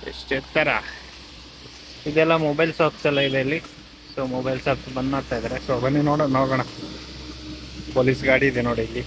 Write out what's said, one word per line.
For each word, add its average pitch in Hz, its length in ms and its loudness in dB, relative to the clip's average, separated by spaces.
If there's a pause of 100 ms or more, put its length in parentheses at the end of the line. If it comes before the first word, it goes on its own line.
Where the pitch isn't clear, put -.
(120)
ಎಷ್ಟು - 280 -8
ಎತ್ತರ! 151 300 0 (1400)
ಇದೆಲ್ಲ 160 240 6 (140)
ಮೊಬೈಲ್ 160 280 2
ಶಾಪ್ಸ್ 160 320 2
ಎಲ್ಲ 143 100 2 (100)
ಇದೆ 135 160 2
ಇಲ್ಲಿ. 151 140 0 (540)
So, 139 80 -4 (160)
ಮೊಬೈಲ್ 127 300 -2
ಶಾಪ್ಸ್ 131 280 0
ಬಂದ್ 131 200 0
ಮಾಡ್ತಾ 131 240 -2
ಇದ್ದಾರೆ. 117 260 -4
So, 135 80 0 (100)
ಬನ್ನಿ 143 180 4 (100)
ನೋಡೋಣ, 147 320 4
ಹೋಗೋಣ. 131 200 2 (1300)
ಪೊಲೀಸ್ 127 320 4
ಗಾಡಿ 131 220 6
ಇದೆ 123 180 0
ನೋಡಿ 113 200 0
ಇಲ್ಲಿ. 120 180 -6